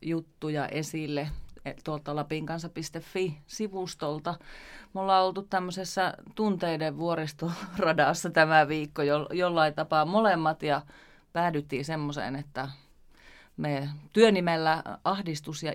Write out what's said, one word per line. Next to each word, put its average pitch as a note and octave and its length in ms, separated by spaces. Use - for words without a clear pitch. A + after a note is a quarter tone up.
juttuja D#3 680
esille, D3+ 600
e, C#3 80
tuolta D3+ 320
lapinkansa D#3 520
piste D#3+ 320
fi F3 460
sivustolta. F3 880
Me F#3+ 60
ollaan F#3+ 240
oltu F#3+ 180
tämmöisessä F#3 720
tunteiden E3 640
vuoristoradassa E3 1300
tämä D#3 380
viikko D3+ 340
jo-, D3 300
jollain E3+ 420
tapaa D#3 300
molemmat E3+ 580
ja D3 200
päädyttiin D3 520
semmoiseen, C#3+ 520
että C#3+ 320
me C#3+ 320
työnimellä E3+ 680
ahdistus- E3+ 580
ja D#3 120